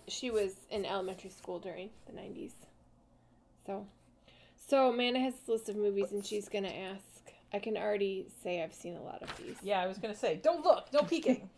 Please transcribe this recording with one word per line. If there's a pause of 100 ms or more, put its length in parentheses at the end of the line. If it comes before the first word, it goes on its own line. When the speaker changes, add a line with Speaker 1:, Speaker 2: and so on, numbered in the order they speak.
Speaker 1:
she
was (160)
in
elementary
school
during (180)
the
nineties. (1120)
So, (840)
so
Amanda
has
this
list
of
movies,
and
she's
gonna
ask. (520)
I
can
already (160)
say
I've
seen
a
lot
of
these.
Speaker 2:
Yeah,
I
was
gonna
say,
don't
look,
no
peeking.